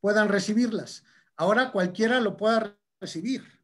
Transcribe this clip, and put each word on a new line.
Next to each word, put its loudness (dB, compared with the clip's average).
puedan 2
recibirlas. 0
Ahora 2
cualquiera 0
lo -2
pueda 0
recibir -8